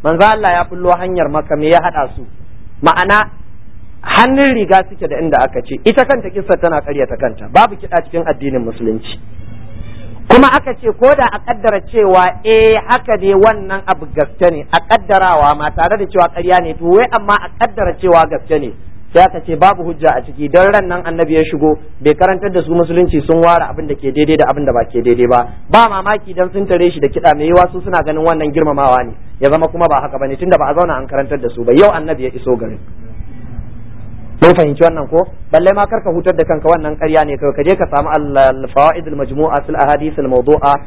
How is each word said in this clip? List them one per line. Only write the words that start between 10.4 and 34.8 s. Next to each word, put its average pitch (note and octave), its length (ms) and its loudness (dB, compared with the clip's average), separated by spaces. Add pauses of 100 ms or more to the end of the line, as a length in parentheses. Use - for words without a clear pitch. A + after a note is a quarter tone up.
aka C#4 240 0
ce A3 160 -2
ko A#3+ 240 2
da C4+ 160 2
a G#3 80 -8
kaddara G#3 480 -2
cewa F#3 560 2
eh A3 400 4
haka A#3 320 0
ne G3 160 0
wannan G3 540 2
abu F#3 260 -2
gaske D#3 400 0
ne, D3 160 -8
a E3+ 160 0
kaddarawa F3 720 2
ma D3+ 160 -4
tare F3 240 0
da G3+ 80 -4
cewa F3 300 2
ƙarya F3+ 320 2
ne, D#3+ 100 -6
to E3 80 -10
wai G3 220 4 (100)
amma G3+ 240 0
a F3+ 80 -12 (140)
kaddara G3+ 320 -2
cewa E3+ 320 2
gaske D3+ 320 -4
ne, B2 160 -6 (400)
sai E3+ 80 8
aka F#3 240 2
ce E3 80 -4
babu F3 320 2
hujja D3+ 320 0
a C3 80 -4
ciki C#3+ 240 -6
don F3+ 160 6
ran G3+ 220 4
nan F3 180 -6
annabi E3 320 0
ya D#3 80 2
shigo D#3 320 0 (240)
bai D3+ 160 4
karantar F#3+ 320 0
da F3+ 100 0
su D#3 140 -4
musulunci E3+ 480 2
sun E3 160 2
ware E3+ 320 4
abin D#3 160 -10
da C#3+ 80 -4
ke C#3 160 -6
daidai D3+ 240 2
da C#3 160 2
abin C#3+ 160 -2
da B2+ 80 0
ba A#2 160 0
ke A#2+ 80 -4
daidai A#2+ 320 2
ba. A#2+ 160 2 (240)
Ba A3+ 240 6
mamaki G3+ 400 -4
dan F#3 160 -2
sun G3 160 -4
tare F3+ 240 2
shi E3 80 -10
da C#3+ 80 0
kiɗa D3 320 2
mai D3+ 80 -2
yiwa F3 240 4
su F3+ 160 -10
suna F3 160 0
ganin D#3 240 -2
wannan D#3 240 0
girmamawa C#3 560 2
ne, A#2+ 80 -12 (240)
ya C3+ 80 0
zama D#3+ 240 2
kuma E3+ 160 0
ba C#3 160 2
haka C3+ 160 -8
bane C3+ 180 -4
tunda F3+ 220 2
ba C#3+ 80 2
a D3 80 -2
zauna D#3+ 240 0
an C3 80 -8
karantar C#3 320 -4
da B2 160 -4
su A#2 80 -8
ba. A#2 80 0
Yau F3+ 240 6
annabi D#3 320 -4
ya B2 80 -4
iso A#2+ 240 -6
garin. G#2+ 240 -10 (1500)
Mun E3+ 160 8
fahimci D#3 320 4